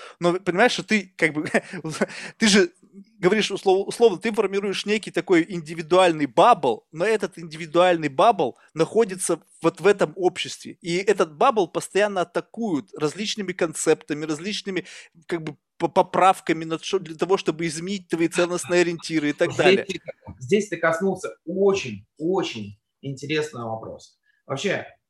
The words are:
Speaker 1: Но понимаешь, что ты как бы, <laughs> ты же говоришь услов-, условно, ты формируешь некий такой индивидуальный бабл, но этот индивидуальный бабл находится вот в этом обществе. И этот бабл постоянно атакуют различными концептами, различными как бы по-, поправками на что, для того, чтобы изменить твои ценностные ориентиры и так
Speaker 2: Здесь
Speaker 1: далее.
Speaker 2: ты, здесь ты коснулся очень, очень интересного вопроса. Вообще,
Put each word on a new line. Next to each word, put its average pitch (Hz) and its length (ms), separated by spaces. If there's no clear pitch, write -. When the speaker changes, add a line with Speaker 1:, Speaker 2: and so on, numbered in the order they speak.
Speaker 1:
Но 175 200
понимаешь, 190 320
что 170 120
ты 202 340
как 160 160
бы, 156 160
<laughs> - 540
ты 226 100
же 190 240
говоришь 202 320
услов-, 196 360
условно, 208 300
ты 233 160
формируешь 196 520
некий 208 260
такой 165 380
индивидуальный 170 760
бабл, 143 680
но 160 100
этот 208 340
индивидуальный 165 680
бабл 165 500
находится 180 680
вот 165 200
в 180 60
этом 190 280
обществе. - 640
И 170 160
этот 190 400
бабл 214 320
постоянно 190 540
атакуют 170 720
различными 185 580
концептами, 156 720
различными 180 600
как 165 160
бы 151 140
по-, 165 120
поправками 170 720
на 160 160
что, - 200
для 160 160
того, 180 200
чтобы 165 320
изменить 180 400
твои 165 220
ценностные 175 520
ориентиры 160 500
и - 20
так 170 180
Speaker 2:
Здесь 120 60
Speaker 1:
далее. 185 280
Speaker 2:
ты, 175 140
здесь 185 300
ты 165 80
коснулся 170 580
очень, 190 600
очень 147 600
интересного 139 720
вопроса. 101 420
Вообще, 139 420